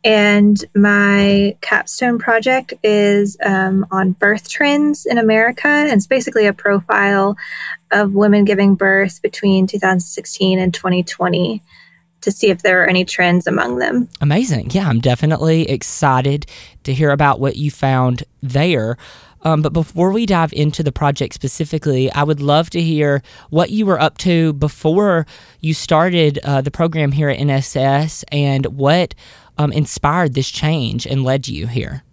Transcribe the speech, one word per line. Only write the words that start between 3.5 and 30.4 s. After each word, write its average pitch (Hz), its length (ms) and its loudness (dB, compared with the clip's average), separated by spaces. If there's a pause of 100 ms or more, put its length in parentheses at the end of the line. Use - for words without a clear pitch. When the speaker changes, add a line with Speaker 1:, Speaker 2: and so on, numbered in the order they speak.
Speaker 1:
on 185 220 0
birth 208 360 0
trends 294 560 0
in 233 140 0
America. 226 500 2
And 294 240 2
it's 202 140 2
basically 247 400 0
a 202 80 2
profile 202 800 0 (540)
of 202 240 2
women 208 320 4
giving 196 280 4
birth 196 460 0
between 190 460 0
two 202 120 -6
thousand 185 220 0
sixteen 190 580 -2
and 185 140 0
twenty 180 300 -2
twenty 180 580 -2 (600)
to 196 100 -2
see 214 160 0
if 180 140 0
there 185 200 2
are - 40 2
any 185 180 0
trends 180 420 0
among - 340 -2
them. 247 280 -2 (140)
Speaker 2:
Amazing. 151 480 -2
Yeah, 190 180 -2
I'm 117 120 0
definitely 156 680 0
excited 135 760 -2 (380)
to 135 100 -4
hear 147 160 2
about 143 280 2
what 135 180 -2
you 147 140 -4
found 127 540 0 (180)
there. 131 540 0 (500)
Um, 156 140 2
but 156 140 -2
before 170 360 0
we 226 140 0
dive 170 300 0
into 147 280 -2
the 147 80 0
project 143 440 -2
specifically, 139 760 -2
I 143 100 -2
would 147 180 0
love 147 300 0
to 170 100 -4
hear 151 420 0 (280)
what 160 180 0
you 214 160 -2
were 180 160 2
up 156 180 0
to 165 360 2
before 160 720 0 (340)
you 156 140 -4
started, 160 680 2
uh, 139 180 0
the 143 80 -4
program 160 420 -2
here 147 160 0
at 135 100 -2
N 143 120 0
S 135 260 -2
S 139 560 -2
and 139 320 0
what, 147 500 0 (440)
um, 147 120 0
inspired 151 640 -2
this 135 160 -4